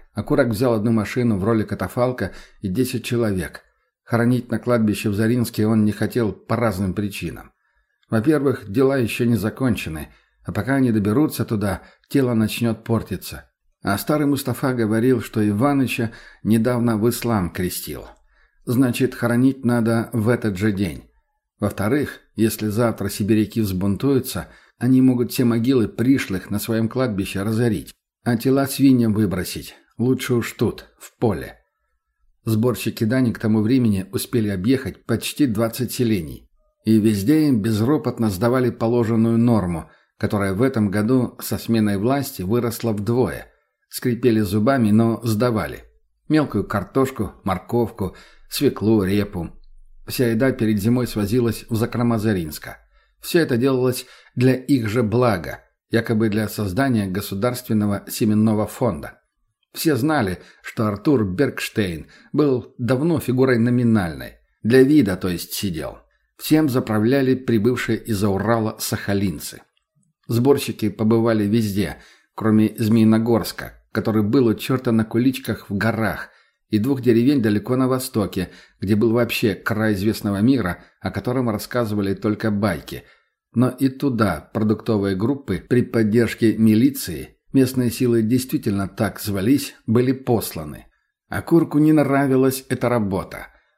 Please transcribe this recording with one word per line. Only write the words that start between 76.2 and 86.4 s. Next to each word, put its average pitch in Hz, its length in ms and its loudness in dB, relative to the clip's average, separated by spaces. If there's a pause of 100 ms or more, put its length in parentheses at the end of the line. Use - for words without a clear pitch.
и 110 80 0
двух 127 240 0
деревень 120 400 4
далеко 104 340 0
на 131 120 0
востоке, 110 640 -2 (280)
где 101 160 0
был 110 160 2
вообще 113 440 0
край 107 380 -2
известного 101 480 -2
мира, 110 420 0 (180)
о 98 80 -6
котором 123 400 -2
рассказывали 104 640 -2
только 107 380 -2
байки. 98 540 -4 (500)
Но 123 140 2
и 135 200 -2
туда 110 640 -2
продуктовые 107 640 0
группы 104 520 -4
при 123 140 2
поддержке 110 760 2